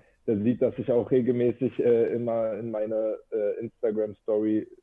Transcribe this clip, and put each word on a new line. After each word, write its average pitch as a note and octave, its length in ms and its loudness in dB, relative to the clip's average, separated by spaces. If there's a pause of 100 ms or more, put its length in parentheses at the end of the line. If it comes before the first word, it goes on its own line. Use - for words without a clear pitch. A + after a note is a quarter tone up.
(260)
der A2 120 0
sieht, A2+ 240 0
dass A#2+ 160 2
ich A#2 140 -4
auch A#2+ 180 2
regelmäßig, A#2+ 720 0
äh, A#2 340 4
immer A2+ 400 -2
in A2+ 160 -8
meine, A2 460 -2 (160)
äh, G#2 280 -2
Instagram-Story G#2+ 1040 -2 (160)